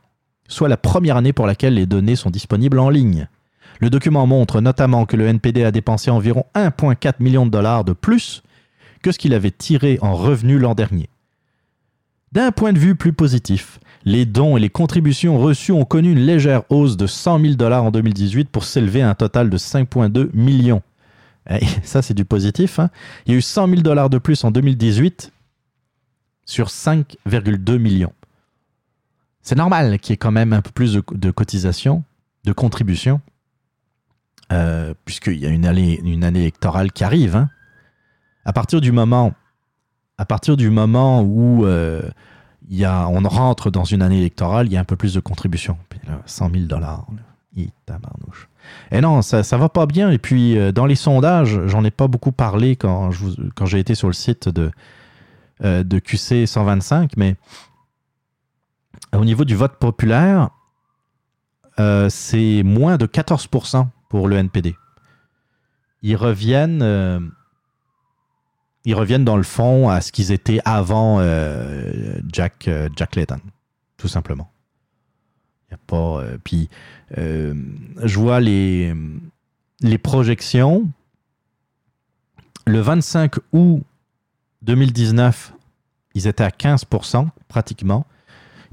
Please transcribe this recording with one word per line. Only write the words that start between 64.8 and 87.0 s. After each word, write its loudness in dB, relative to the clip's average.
Ils 0
reviennent, 0
euh, 0
ils 0
reviennent 0
dans 2
le 2
fond 2
à 2
ce -8
qu'ils -2
étaient 0
avant, 0
euh, -4
Jack, -6
euh, -4
Jack -6
Layton, -4
tout -8
simplement. -8
Il -20
y -16
a -18
pas, -4
euh, -12
puis, -4
euh, -6
je -2
vois 2
les, 0
les 2
projections. 0
Le 2
vingt-cinq 0
août 4
deux -2
mille 2
dix-neuf, 0
ils -4
étaient -2
à 0
quinze -2
pour -4